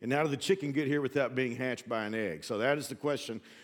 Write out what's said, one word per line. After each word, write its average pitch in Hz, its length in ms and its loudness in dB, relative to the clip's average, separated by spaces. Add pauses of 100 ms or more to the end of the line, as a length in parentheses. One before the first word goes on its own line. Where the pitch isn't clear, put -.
And 120 100 0
how 151 100 4
did 151 80 2
the 139 60 -2
chicken 190 340 2
get 147 160 0
here 147 140 2
without 131 340 0
being 123 200 0
hatched 127 340 -4
by 113 160 0
an 107 80 -4
egg? 95 300 -2
So 107 160 -2
that 139 180 4
is 143 100 -6
the 127 80 -8
question, 123 460 -4 (220)